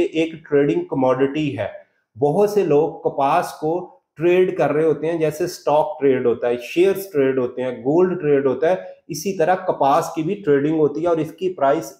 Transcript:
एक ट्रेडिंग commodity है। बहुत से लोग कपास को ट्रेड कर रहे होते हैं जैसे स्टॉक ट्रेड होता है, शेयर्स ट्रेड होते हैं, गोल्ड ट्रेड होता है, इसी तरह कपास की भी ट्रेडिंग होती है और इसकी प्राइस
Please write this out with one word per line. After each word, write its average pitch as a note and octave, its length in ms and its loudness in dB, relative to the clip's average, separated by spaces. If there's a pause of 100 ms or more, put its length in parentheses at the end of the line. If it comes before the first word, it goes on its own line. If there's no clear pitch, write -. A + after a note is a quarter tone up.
(160)
एक D#3+ 160 0 (160)
ट्रेडिंग D3 340 2
commodity C#3 680 0
है। A2 200 -4 (480)
बहुत E3 360 2
से G3+ 100 2
लोग D3+ 420 2
कपास D3+ 460 0 (100)
को D#3 120 -2 (420)
ट्रेड F3+ 420 2
कर D3 140 2
रहे D3+ 140 0
होते D3+ 220 0
हैं E3+ 120 -2
जैसे D#3 280 -2
स्टॉक D3+ 520 0
ट्रेड B2+ 280 4
होता A#2+ 200 0
है, A#2+ 100 0
शेयर्स F#3 540 0
ट्रेड C3+ 280 0
होते B2 220 -4
हैं, B2 200 -6
गोल्ड E3 380 2
ट्रेड C#3+ 280 2
होता C3 220 0
है, - 260 -4 (140)
इसी F#3+ 280 -6
तरह E3 180 2
कपास D3+ 600 0
की D#3+ 80 -2
भी F#3 120 -4
ट्रेडिंग D3+ 440 2
होती D3+ 220 0
है E3+ 60 -2
और E3 120 0
इसकी F3+ 300 -4
प्राइस D#3+ 500 0